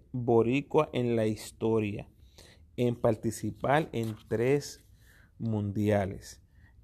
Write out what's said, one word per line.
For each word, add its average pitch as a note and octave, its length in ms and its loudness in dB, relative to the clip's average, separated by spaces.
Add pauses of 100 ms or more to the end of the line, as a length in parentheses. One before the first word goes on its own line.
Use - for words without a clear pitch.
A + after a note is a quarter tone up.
(120)
boricua B2 840 2
en A#2+ 220 0
la A2 120 2
historia A2 800 -2 (640)
en A#2+ 200 0
participar A#2+ 960 0
en A2+ 240 -4 (120)
tres B2+ 560 -2 (540)
mundiales. G#2 1040 -2 (420)